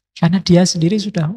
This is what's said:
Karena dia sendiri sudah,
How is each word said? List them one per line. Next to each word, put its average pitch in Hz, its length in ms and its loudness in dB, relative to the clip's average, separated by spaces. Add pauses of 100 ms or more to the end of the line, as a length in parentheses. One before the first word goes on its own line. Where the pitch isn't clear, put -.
(180)
Karena 175 240 0
dia 175 240 4
sendiri 175 320 -2
sudah, 185 400 -4